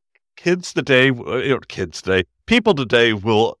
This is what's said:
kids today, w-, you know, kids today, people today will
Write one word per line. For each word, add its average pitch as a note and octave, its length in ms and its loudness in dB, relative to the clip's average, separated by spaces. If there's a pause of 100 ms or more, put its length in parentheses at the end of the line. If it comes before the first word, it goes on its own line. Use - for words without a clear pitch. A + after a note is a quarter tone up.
(360)
kids F3+ 380 -4
today, C3 360 2
w-, A#2+ 300 -4
you C3 100 -4
know, B2+ 180 0
kids - 360 -10
today, F#2 220 0 (200)
people A3 300 2
today A#2 380 2
will G#2+ 460 0